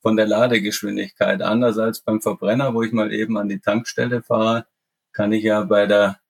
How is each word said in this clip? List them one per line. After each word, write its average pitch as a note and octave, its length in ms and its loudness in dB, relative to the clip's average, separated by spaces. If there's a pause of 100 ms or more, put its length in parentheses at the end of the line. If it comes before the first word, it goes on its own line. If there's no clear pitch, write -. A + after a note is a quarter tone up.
von A2 140 2
der G#2+ 100 4
Ladegeschwindigkeit. G#2 1160 -2
Anders A2 360 0
als A2 220 -2
beim A2 220 -2
Verbrenner, A#2 520 -2
wo A#2 80 0
ich A2+ 120 -2
mal G#2+ 180 0
eben A2 260 -2
an G2+ 120 -2
die G2 100 -4
Tankstelle A#2+ 640 -2
fahre, A2+ 440 0 (440)
kann G#2 220 -2
ich G#2+ 100 0
ja G#2+ 200 2
bei G2+ 220 4
der G2+ 440 2